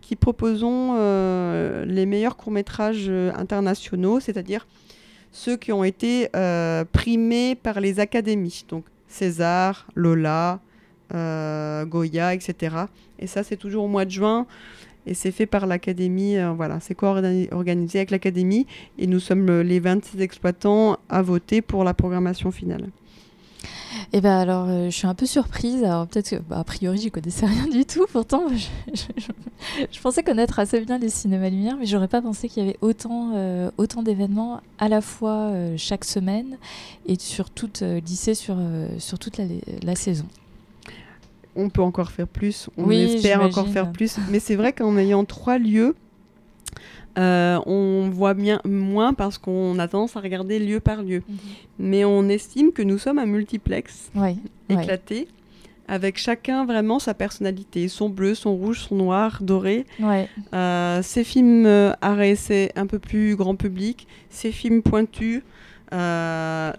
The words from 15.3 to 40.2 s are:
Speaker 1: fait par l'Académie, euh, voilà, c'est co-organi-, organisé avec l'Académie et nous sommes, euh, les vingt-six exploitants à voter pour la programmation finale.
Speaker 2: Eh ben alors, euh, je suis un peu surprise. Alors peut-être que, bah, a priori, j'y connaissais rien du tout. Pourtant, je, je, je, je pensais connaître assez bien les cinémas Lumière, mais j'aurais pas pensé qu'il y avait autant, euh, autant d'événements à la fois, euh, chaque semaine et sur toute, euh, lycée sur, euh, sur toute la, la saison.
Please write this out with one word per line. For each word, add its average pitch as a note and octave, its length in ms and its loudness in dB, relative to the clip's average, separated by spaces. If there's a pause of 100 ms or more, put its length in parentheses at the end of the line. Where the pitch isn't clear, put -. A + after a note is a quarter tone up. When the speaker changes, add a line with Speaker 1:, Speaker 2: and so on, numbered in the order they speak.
Speaker 1:
fait G#3+ 140 0
par G3+ 220 0
l'Académie, F#3 680 0
euh, F3 160 0
voilà, D#3+ 260 -4
c'est - 160 -8
co-organi-, F#3+ 580 2
organisé F3 460 0
avec F#3+ 120 -2
l'Académie F#3+ 540 2 (320)
et - 80 -2
nous F#3 140 4
sommes, F#3+ 300 2
euh, E3+ 140 4
les F3 160 2
vingt-six F#3+ 420 0
exploitants G3+ 760 2 (120)
à F#3 120 2
voter F3+ 400 2
pour G3 220 0
la F3+ 100 2
programmation F3+ 560 0
finale. F3+ 380 -6 (1300)
Speaker 2:
Eh G3+ 80 4
ben F#3+ 160 6
alors, F#3 320 2
euh, F3+ 160 0
je F3 100 -4
suis - 120 -2
un F3+ 80 0
peu C4 100 -2
surprise. B3+ 580 0
Alors E3+ 240 0
peut-être G#3 220 -2
que, G#3 80 -4
bah, E3 220 -6
a E3 40 -4
priori, F#3 340 -4
j'y A3 140 -2
connaissais E3 340 -4
rien A3+ 220 2
du C4+ 180 2
tout. F4+ 260 2
Pourtant, C4+ 380 0
je, A#3 180 -2 (260)
je, B3+ 100 -6 (140)
je, - 760 -8
je - 80 -16
pensais B3+ 240 0
connaître A#3 360 2
assez G#3 220 2
bien B3 160 -4
les A#3 120 0
cinémas F#3+ 400 0
Lumière, G3+ 300 -2
mais B3 60 -4
j'aurais G3 220 2
pas A#3+ 140 0
pensé A#3 260 -6
qu'il G#3+ 160 -2
y F#3+ 40 0
avait G3 140 -4
autant, A#3 520 -2
euh, F#3 440 -2
autant A3+ 260 0
d'événements G#3+ 580 -2 (160)
à G#3+ 100 0
la G#3+ 140 4
fois, G#3+ 500 -4
euh, F3 260 -2
chaque - 280 -6
semaine G#3+ 520 -2 (480)
et F#3 140 0
sur - 300 -8
toute, - 320 -10
euh, F3 180 -2
lycée F3+ 360 -2
sur, G#3 220 -6
euh, E3 300 -4 (120)
sur F3+ 200 -10
toute - 180 -12
la, G#3 80 -4 (380)
la F3 120 -2
saison. E3 300 -2 (1300)